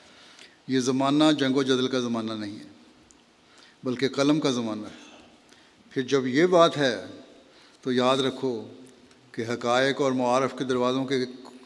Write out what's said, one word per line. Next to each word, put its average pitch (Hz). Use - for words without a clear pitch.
"یہ 131
زمانہ 135
جنگ 131
و 143
جدل 127
کا 127
زمانہ 113
نہیں 107
ہے -
بلکہ 127
قلم 143
کا 147
زمانہ 110
ہے۔" -
پھر 135
جب 127
یہ 139
بات 170
ہے 113
تو 131
یاد 127
رکھو 131
کہ 117
حقائق 127
اور 135
معارف 127
کے 131
دروازوں 127
کے 127